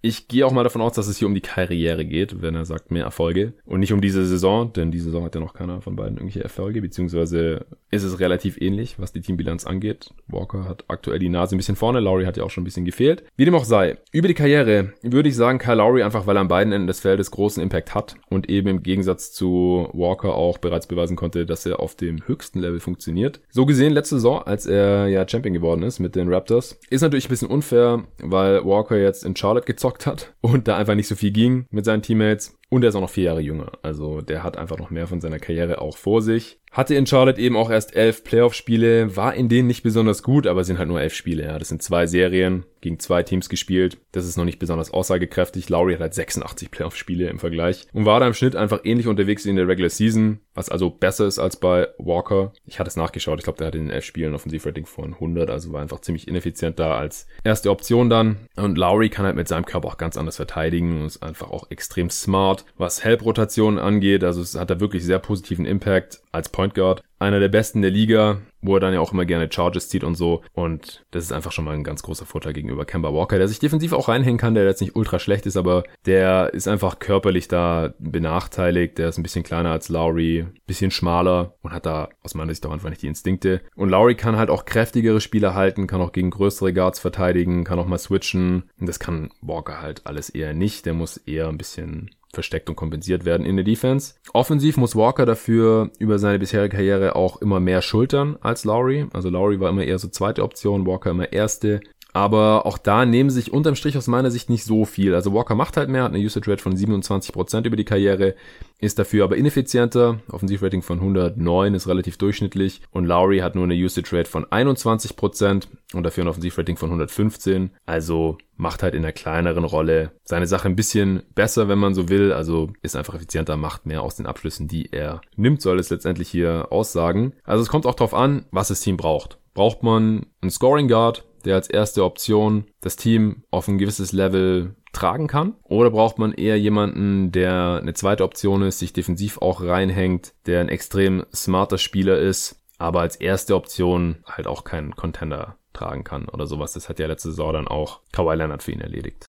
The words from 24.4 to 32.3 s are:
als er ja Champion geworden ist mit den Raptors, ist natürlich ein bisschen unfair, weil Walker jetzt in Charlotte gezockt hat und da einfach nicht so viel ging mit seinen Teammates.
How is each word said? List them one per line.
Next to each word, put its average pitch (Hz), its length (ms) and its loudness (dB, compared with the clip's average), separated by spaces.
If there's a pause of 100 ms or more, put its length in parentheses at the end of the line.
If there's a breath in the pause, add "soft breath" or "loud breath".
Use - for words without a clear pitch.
als - 240 -4
er 101 420 2
ja 95 180 2
Champion 92 280 -2
geworden 85 280 0
ist 120 160 -4
mit 90 160 -4
den 90 180 0
Raptors, 113 460 0 (120)
ist 135 100 2
natürlich 143 260 2
ein - 40 -12
bisschen 120 180 -2
unfair, 120 560 2 (180)
weil 95 420 4
Walker 104 340 2
jetzt 98 260 2
in 92 100 -2
Charlotte 107 320 0
gezockt 120 300 -2
hat - 460 -8
und 117 260 4
da 101 80 2
einfach 104 180 2
nicht 104 140 0
so 107 60 -4
viel 101 160 0
ging 123 400 2
mit 104 160 -2
seinen 110 160 2
Teammates. 107 560 0 (100)